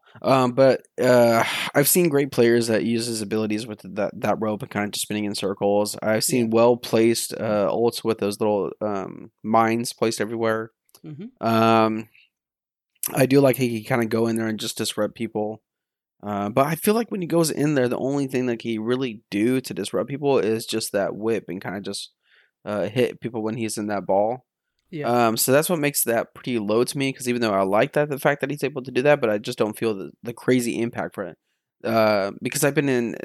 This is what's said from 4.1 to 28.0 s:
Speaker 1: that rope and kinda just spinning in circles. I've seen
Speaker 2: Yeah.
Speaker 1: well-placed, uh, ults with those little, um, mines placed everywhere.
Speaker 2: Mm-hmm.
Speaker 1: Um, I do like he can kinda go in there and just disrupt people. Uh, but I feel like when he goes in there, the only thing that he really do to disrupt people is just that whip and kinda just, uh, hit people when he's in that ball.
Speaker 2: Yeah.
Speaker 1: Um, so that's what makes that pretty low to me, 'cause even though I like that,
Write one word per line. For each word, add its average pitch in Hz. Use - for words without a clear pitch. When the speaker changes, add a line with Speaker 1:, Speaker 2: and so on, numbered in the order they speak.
Speaker 1:
that 101
rope 107
and -
kinda 104
just -
spinning 107
in 101
circles. 101
I've 110
seen 120
Speaker 2:
Yeah. -
Speaker 1:
well-placed, 117
uh, 104
ults 117
with 110
those 101
little, 104
um, 95
mines 113
placed 113
everywhere. 113
Speaker 2:
Mm-hmm. 156
Speaker 1:
Um, 113
I 135
do 139
like 131
he 117
can 127
kinda 117
go 113
in 113
there 113
and 110
just 113
disrupt 107
people. 110
Uh, 101
but 135
I 165
feel 208
like 233
when 196
he 165
goes 160
in 147
there, 123
the 120
only 139
thing 127
that 117
he 113
really 120
do 120
to -
disrupt 101
people 139
is 110
just 110
that 98
whip 107
and 90
kinda 98
just, 98
uh, 101
hit 117
people 117
when 110
he's 110
in 107
that 101
ball. 107
Speaker 2:
Yeah. 143
Speaker 1:
Um, 117
so -
that's 151
what 175
makes 143
that 113
pretty 123
low 107
to 135
me, 135
'cause -
even 120
though 110
I 98
like 104
that, 151